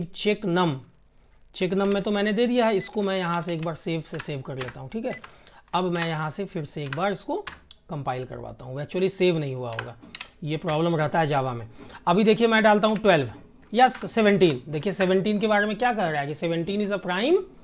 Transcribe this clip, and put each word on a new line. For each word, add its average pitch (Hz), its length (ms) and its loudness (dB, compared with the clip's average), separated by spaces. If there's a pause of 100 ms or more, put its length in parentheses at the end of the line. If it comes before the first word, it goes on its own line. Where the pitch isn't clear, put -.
(160)
check 208 320 0
num, 170 260 2 (800)
check 185 180 -2
num 196 200 2
में 202 100 0
तो 208 80 -2
मैंने 208 220 0
दे 240 140 2
दिया 240 180 2
है, 220 100 2
इसको 190 260 -2
मैं 190 160 0
यहाँ 175 240 -2
से 170 120 -4
एक 156 80 -4
बार 160 140 -4
सेव 165 260 -4
से 156 180 -10
सेव 143 220 -6
कर 135 140 -10
लेता 127 240 -8
हूँ। 131 100 -14
ठीक 226 160 -6
है, 233 100 -6 (580)
अब 180 180 0
मैं 170 160 -2
यहाँ 156 220 -4
से 196 160 -6
फिर 170 180 -8
से 147 200 -8
एक 135 120 -8
बार 190 160 -2
इसको 285 240 -6 (540)
कंपाइल 131 360 -6
करवाता 120 400 -12
हूँ। 131 160 -10
Actually 185 280 -2
सेव 180 300 2
नहीं 139 160 -4
हुआ 127 160 -8
होगा, 113 240 -8 (480)
ये 156 140 -4
प्रॉब्लम 165 380 0
रहता 151 240 2
है 160 80 4
Java 131 260 0
में। 113 140 -10 (400)
अभी 180 160 4
देखिए 220 240 4
मैं 220 160 4
डालता 214 240 6
हूँ 214 100 2
ट्वेल्व 156 340 4 (420)
या 247 160 8
सेवनटीन। 196 800 2
देखिए 156 260 -2
सेवनटीन 190 460 2
के 214 80 0
बारे 208 180 4
में 214 120 -2
क्या 240 160 2
कह 202 140 0
रहा 151 140 -2
है 139 60 -4
कि 151 60 -4
सेवनटीन 170 520 -2
is 196 80 -2
a 190 80 -2
prime 202 340 2 (280)